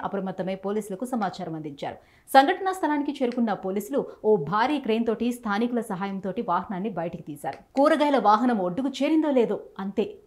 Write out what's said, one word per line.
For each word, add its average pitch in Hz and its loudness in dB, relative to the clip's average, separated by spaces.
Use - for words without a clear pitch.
అప్రమత్తమై 190 -4
పోలీసులకు 202 -4
సమాచారం 190 -4
అందించారు. 151 -8
సంఘటనా 370 6
స్థలానికి 294 0
చేరుకున్న 240 0
పోలీసులు 202 -2
ఓ 214 6
భారీ 214 0
క్రేన్ 226 0
తోటి 233 0
స్థానికుల 233 -2
సహాయంతోటి 196 -6
వాహనాన్ని 190 -2
బయటికి 170 -6
తీశారు. - -10
కూరగాయల 294 4
వాహనం 226 4
ఒడ్డుకు 180 -2
చేరిందో 311 2
లేదో 233 4
అంతే, 202 -2